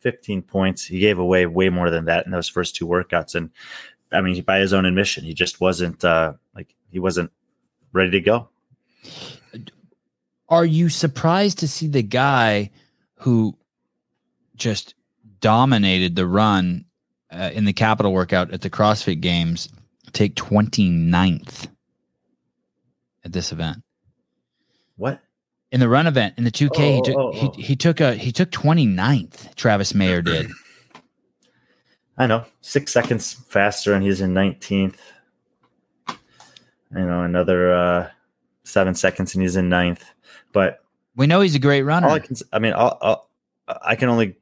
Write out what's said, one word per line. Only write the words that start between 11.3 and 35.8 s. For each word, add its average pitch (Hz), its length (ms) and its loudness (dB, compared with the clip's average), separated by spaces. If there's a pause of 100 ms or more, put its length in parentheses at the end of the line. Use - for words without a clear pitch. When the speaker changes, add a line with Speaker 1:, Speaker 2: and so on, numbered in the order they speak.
Speaker 2:
to 156 100 -4
see 160 180 -6
the 139 160 0
guy 113 680 2 (460)
who 113 420 0 (960)
just - 380 -6 (460)
dominated 101 760 2
the 90 100 0
run, 92 600 0 (440)
uh, 87 220 -8
in 104 140 -2
the 98 80 0
Capital 107 400 0
workout 90 360 0
at 92 120 -10
the 92 80 -6
CrossFit 104 500 0
Games 85 480 -2 (440)
take - 240 -2
twenty-ninth 90 1300 0 (1600)
at 85 80 -10
this 87 180 -6
event? 82 300 -8 (1120)
Speaker 1:
What? 127 260 -6 (500)
Speaker 2:
In 127 80 4
the 120 80 4
run 143 180 4
event, 127 300 0
in 117 80 -2
the 117 60 0
two 143 180 0
K, 143 240 2
he 131 60 2
Speaker 1:
Oh, - 40 0
Speaker 2:
took, 135 140 -2
Speaker 1:
oh, 131 160 -2
Speaker 2:
he, 113 140 -2
Speaker 1:
oh. - 60 -2
Speaker 2:
he - 220 -4
took 165 280 0
a, 127 140 2
he 120 160 -6
took 180 180 -2
twenty-ninth, 123 1080 0
Travis 101 380 0
Mayer 92 260 2
did. 82 300 -4 (720)
Speaker 1:
<clears throat> - 920 -20
I 127 80 2
know. 113 180 0 (160)
Six - 320 -4
seconds 117 400 0
faster, 104 640 0
and 98 100 0
he's 98 160 0
in 92 140 -2
nineteenth. 95 640 -2 (1080)